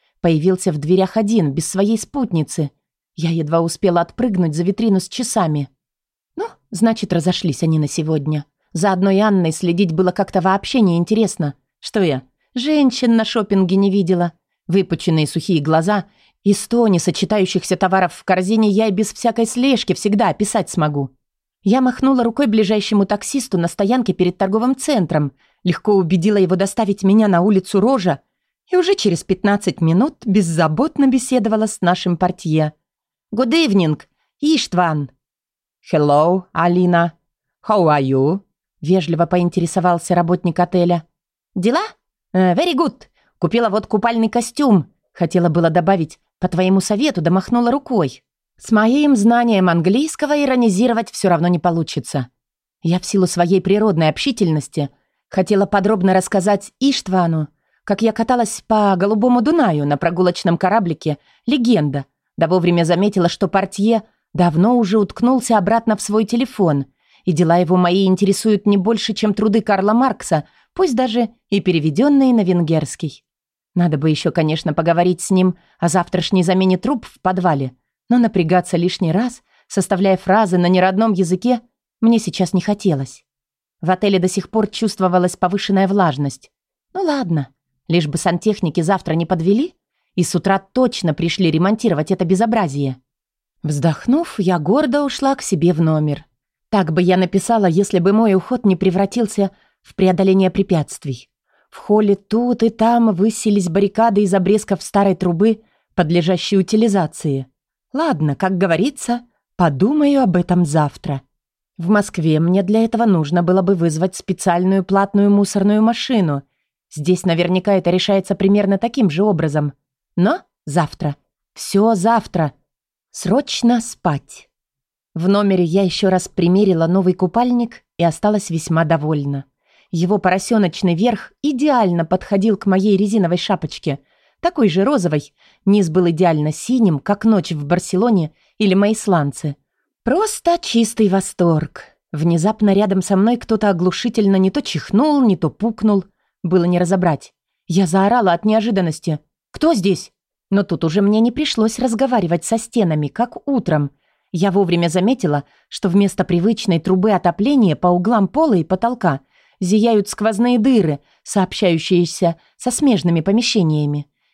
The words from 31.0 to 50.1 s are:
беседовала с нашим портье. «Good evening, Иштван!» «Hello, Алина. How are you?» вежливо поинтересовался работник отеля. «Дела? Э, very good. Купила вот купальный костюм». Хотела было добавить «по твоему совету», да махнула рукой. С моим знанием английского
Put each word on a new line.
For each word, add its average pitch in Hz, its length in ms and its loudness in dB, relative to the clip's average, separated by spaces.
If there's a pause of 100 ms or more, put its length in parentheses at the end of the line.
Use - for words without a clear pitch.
беседовала 220 600 0
с - 140 -10
нашим 175 360 0
портье. 156 560 -2 (600)
«Good 233 180 0
evening, 196 480 2 (420)
Иштван!» 175 720 -2 (800)
«Hello, 156 600 2
Алина. 175 600 2 (540)
How 208 200 2
are 147 140 2
you?» 135 400 0 (400)
вежливо 165 440 0
поинтересовался 175 880 0
работник 175 440 -2
отеля. 175 480 0 (480)
«Дела? 240 280 0 (500)
Э, 185 200 2
very 320 220 0
good. 302 280 -2 (360)
Купила 220 300 0
вот 208 180 -4
купальный 226 420 0
костюм». 233 640 0 (220)
Хотела 175 340 0
было 165 220 0
добавить 170 500 -2 (200)
«по 180 100 -4
твоему 185 320 0
совету», 208 400 -2
да 170 100 0
махнула 240 400 0
рукой. 240 520 -4 (340)
С - 140 -8
моим 262 440 2
знанием 220 520 2
английского 269 720 0